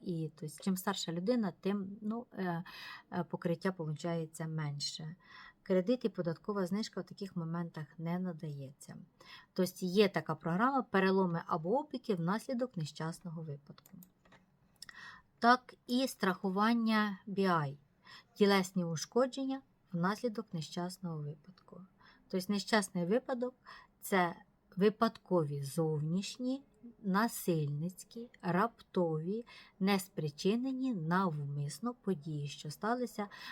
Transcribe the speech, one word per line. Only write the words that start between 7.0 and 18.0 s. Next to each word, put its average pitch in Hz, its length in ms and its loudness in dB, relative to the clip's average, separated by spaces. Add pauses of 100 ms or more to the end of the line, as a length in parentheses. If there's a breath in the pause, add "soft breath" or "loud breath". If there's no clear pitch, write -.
в - 20 -4
таких 185 320 -10
моментах 165 500 -4 (120)
не 170 220 -2
надається. 151 760 -8 (580 loud breath)
Тобто 185 320 -2
є 190 240 6
така 160 260 -2
програма 233 460 2
«Переломи 190 680 4
або 180 320 2
опіки 254 360 -2
внаслідок 226 600 -2
нещасного 160 640 -6
випадку». 156 560 -14 (1400 loud breath)
Так - 360 4 (120)
і 247 200 4
страхування 208 1080 2 (100)
B 196 120 -4
I, 165 380 2 (560 loud breath)